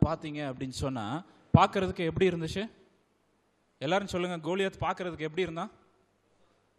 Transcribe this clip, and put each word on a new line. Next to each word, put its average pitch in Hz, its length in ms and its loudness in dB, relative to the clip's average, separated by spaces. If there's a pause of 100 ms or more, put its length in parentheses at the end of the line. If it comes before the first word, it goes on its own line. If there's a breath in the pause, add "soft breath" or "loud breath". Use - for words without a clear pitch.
பார்த்தீங்க 147 480 -4
அப்படின்னு 131 140 -6
சொன்னா, 131 540 -4 (360 soft breath)
பார்க்கறதுக்கு 185 400 4
எப்படி 170 300 2
இருந்துச்சு? 175 420 -2 (1080)
எல்லாரும் 185 280 0
சொல்லுங்க, 175 420 -4
கோலியாத் 190 320 -2
பார்க்கறதுக்கு 175 380 -4
எப்படி 156 240 -4
இருந்தான்? 170 280 -4 (1080)